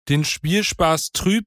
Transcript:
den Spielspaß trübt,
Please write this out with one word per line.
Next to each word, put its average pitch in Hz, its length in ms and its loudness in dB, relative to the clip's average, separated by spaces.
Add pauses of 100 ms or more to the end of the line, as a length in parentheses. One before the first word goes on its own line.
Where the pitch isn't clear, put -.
den 147 160 2
Spielspaß 165 880 0
trübt, 208 340 0